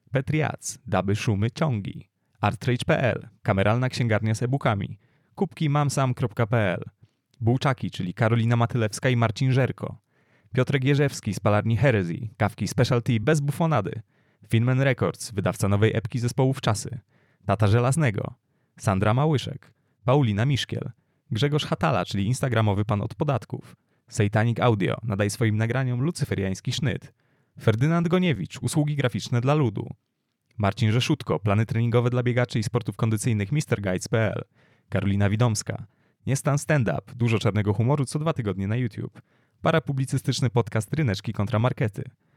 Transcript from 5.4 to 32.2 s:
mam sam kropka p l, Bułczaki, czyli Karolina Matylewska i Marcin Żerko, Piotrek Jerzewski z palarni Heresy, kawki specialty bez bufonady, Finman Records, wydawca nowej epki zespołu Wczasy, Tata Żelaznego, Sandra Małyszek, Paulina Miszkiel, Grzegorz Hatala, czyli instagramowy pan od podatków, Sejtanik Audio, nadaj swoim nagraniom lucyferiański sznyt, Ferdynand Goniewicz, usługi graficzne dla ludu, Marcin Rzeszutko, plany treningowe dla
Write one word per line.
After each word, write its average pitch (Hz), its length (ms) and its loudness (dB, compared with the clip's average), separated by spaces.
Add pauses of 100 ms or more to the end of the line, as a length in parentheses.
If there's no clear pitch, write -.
mam 147 200 2
sam 131 240 0
kropka 117 340 -2
p 120 100 0 (160)
l, - 100 -6 (580)
Bułczaki, 120 500 0
czyli 90 220 -6
Karolina 117 420 2
Matylewska 117 540 0
i 127 60 2
Marcin 120 360 0
Żerko, 123 460 -2 (560)
Piotrek 131 300 2
Jerzewski 139 500 2
z - 60 -8
palarni 107 380 2
Heresy, 104 600 2
kawki 101 300 -2
specialty 120 520 2
bez 151 200 2
bufonady, 143 640 0 (480)
Finman 123 320 2
Records, 131 500 -2
wydawca 95 360 -2
nowej 101 280 2
epki 117 240 -4
zespołu 131 340 0
Wczasy, - 460 -4 (460)
Tata 101 220 2
Żelaznego, 120 680 0 (460)
Sandra 101 340 2
Małyszek, 143 600 -2 (320)
Paulina 120 400 4
Miszkiel, - 460 -2 (400)
Grzegorz 143 340 0
Hatala, 147 400 -2
czyli 98 200 -2
instagramowy 110 600 0
pan 104 160 0
od - 140 -6
podatków, 135 600 -4 (320)
Sejtanik 107 520 2
Audio, 107 440 2
nadaj 104 260 0
swoim 107 280 0
nagraniom 123 440 -2
lucyferiański 98 720 -4
sznyt, - 420 -4 (480)
Ferdynand 156 460 2
Goniewicz, 170 540 0
usługi 147 340 0
graficzne 135 460 -2
dla 131 120 2
ludu, 131 360 0 (680)
Marcin 104 340 2
Rzeszutko, 123 480 0
plany 104 260 2
treningowe 120 440 2
dla 123 140 0